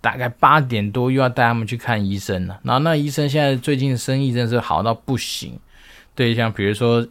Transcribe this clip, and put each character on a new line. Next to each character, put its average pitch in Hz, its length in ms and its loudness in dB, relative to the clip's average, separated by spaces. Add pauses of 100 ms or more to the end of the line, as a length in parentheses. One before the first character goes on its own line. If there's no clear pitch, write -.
大 113 160 0
概 123 120 -4
八 147 320 4
点 113 280 0
多 123 220 0
又 131 100 2
要 131 80 2
带 123 140 -2
他 117 100 4
们 113 140 -2
去 120 100 -6
看 110 300 -2
医 98 100 -2
生 92 300 -4
了。 92 160 -10
然 120 100 -2
后 127 60 2
那 160 160 2
医 147 160 0
生 147 180 -2
现 147 140 0
在 139 140 2
最 139 200 -2
近 131 220 0
生 135 240 -2
意 135 100 0
真 120 120 0
的 113 40 0
是 120 120 2
好 87 240 0
到 113 100 0
不 123 240 -4
行， - 400 -10 (560)
对， 120 180 2
像 113 200 0
比 101 120 -2
如 101 100 2
说 117 360 2